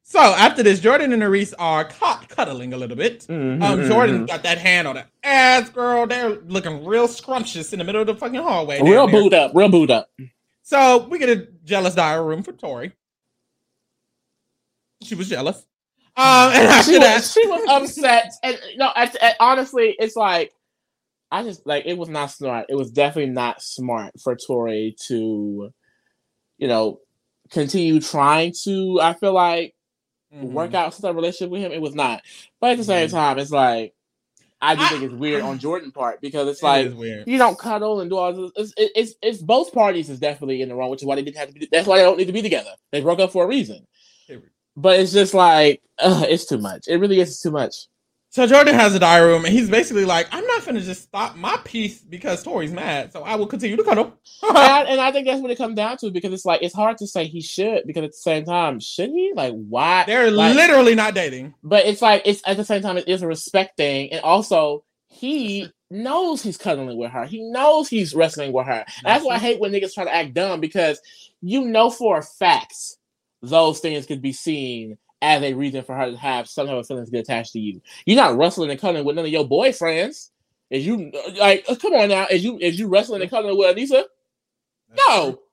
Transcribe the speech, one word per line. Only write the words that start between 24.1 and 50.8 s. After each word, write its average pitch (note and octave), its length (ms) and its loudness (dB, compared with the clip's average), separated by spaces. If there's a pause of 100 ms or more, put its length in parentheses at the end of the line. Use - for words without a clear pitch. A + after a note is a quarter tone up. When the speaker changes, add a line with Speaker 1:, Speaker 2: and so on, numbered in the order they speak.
Speaker 2:
for B2 140 -6
Tori A2 600 -6 (120)
to, G#2 680 -6 (840)
you C#3+ 80 -4
know, A2 320 -2 (500)
continue D#3+ 500 0
trying D#3 540 0 (100)
to, F#3+ 380 -2
I E3 120 2
feel G3 200 -2
like, E3+ 400 0 (680)
work C3+ 260 -6
Speaker 1:
Mm-hmm. G3 80 -8
Speaker 2:
out E3+ 180 -2
some G3+ 100 -20
type F#3+ 80 -4
of E3 60 -6
relationship F3 340 -6
with G3 100 -8
him. F#3 100 -8
It D#3+ 100 -8
was D3 140 -8
not. B2+ 260 -4 (380)
But A#3+ 120 2
at B3 60 0
the A#3 60 -6
same F3+ 240 0
Speaker 1:
Mm-hmm. F3+ 80 -8
Speaker 2:
time, C#3+ 240 0
it's C#3+ 120 -8
like, C3+ 420 0 (680)
I D#3 140 2
do - 60 -4
Speaker 1:
I - 60 2
Speaker 2:
think D3 160 -2
it's B2+ 100 -10
weird C#3+ 280 -4
on C3+ 180 -6
Speaker 1:
<sighs> B2+ 60 -12
Speaker 2:
Jordan D#3+ 260 -6
part B2 300 -6
because C#3+ 260 -4
it's C#3+ 140 -8
Speaker 1:
It D#3 40 -6
Speaker 2:
like, C3+ 220 4
Speaker 1:
is B2 80 -10
weird. A2+ 320 -12
Speaker 2:
you B3+ 100 -2
don't A3+ 220 2
cuddle G#3+ 420 -4
and F3 80 -10
do F#3+ 80 -4
all F3+ 160 -2
this. F#3 220 -10
It's, G#3+ 220 -8
it, G#3+ 180 0
it's, A3 260 -2
it's G#3+ 200 -4
both B3 320 0
parties F3+ 360 0
is C3 100 -12
definitely C#3 420 -6
in B2+ 80 -6
the B2 60 -12
wrong, B2+ 140 -6
which C3+ 120 -10
is C#3+ 40 -14
why C#3 100 -2
they C#3+ 80 -4
didn't C#3+ 140 -12
have C#3+ 120 -10
to C#3 40 -20
be, D3 180 -14
that's E3 160 2
why F#3+ 100 6
they F#3+ 60 8
don't F3+ 140 6
need F#3+ 100 0
to F#3 60 -6
be A3 80 -4
together. C3+ 300 -4 (200)
They C#3+ 100 -4
broke E3+ 180 0
up F#3 120 0
for F3+ 120 -2
a F#3 40 0
reason. A3 380 -6 (420)
Speaker 1:
Period. B2 220 -20 (280)
Speaker 2:
But F#3 240 6
it's F3+ 100 0
just G3 220 2
like, D#3+ 480 4 (180)
ugh, D#3+ 300 4
it's E3 160 0
too C3+ 140 -4
much. G2 280 -12
It E3+ 100 0
really F#3+ 220 2
is D#3 220 -2
too E3 100 -4
much. C#3+ 240 -6 (540)
Speaker 1:
So B3+ 180 0
Jordan C#4+ 260 8
has G#3+ 220 4
a F#3 40 0
diary E3+ 320 8
room, E3 140 2
and F3+ 80 0
he's A3+ 160 2
basically G#3+ 360 0
like, E3+ 260 0
"I'm F4 160 -8
not A#4 160 -2
finna A3 200 -6